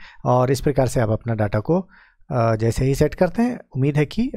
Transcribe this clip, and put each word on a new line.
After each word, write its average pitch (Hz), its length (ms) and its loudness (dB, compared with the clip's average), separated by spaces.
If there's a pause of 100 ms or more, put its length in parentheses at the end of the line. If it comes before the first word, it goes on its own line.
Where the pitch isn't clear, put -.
(240)
और 127 260 2
इस 139 100 0
प्रकार 135 260 0
से 131 140 -2
आप 110 100 0
अपना 113 240 -2
डेटा 107 260 0
को, 180 280 -2 (440)
आ, 117 240 2
जैसे 113 280 0
ही 135 100 2
सेट 147 200 0
करते 185 280 0
हैं, 247 160 -2 (180)
उम्मीद 139 200 0
है 151 100 2
कि 247 300 -4